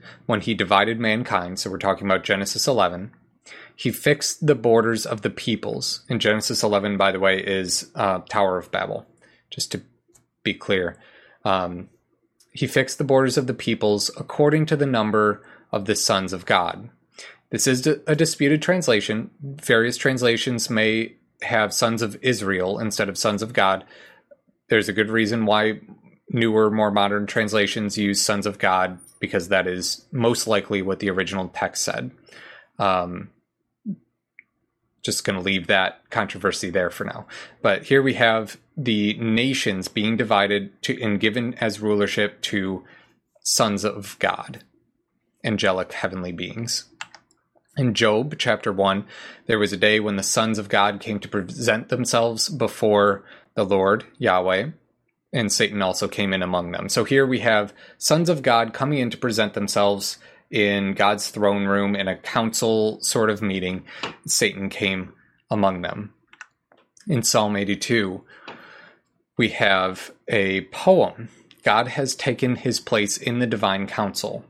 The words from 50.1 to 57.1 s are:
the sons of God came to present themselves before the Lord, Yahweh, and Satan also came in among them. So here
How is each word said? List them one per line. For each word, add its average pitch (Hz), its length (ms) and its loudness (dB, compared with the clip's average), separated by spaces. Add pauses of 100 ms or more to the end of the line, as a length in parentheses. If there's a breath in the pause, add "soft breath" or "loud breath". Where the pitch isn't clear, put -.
the 95 60 -2
sons 110 340 0
of 104 100 -6
God 101 320 2
came 104 200 -6
to - 100 -12
present 113 580 -2
themselves 117 600 0
before 104 760 2 (300 loud breath)
the 107 100 0
Lord, 98 400 2 (140)
Yahweh, 95 540 2 (600)
and 113 200 -2
Satan 104 300 0
also 92 260 0
came 98 260 -4
in 92 80 0
among 90 300 -2
them. 90 180 -6
So 120 140 0
here 135 220 4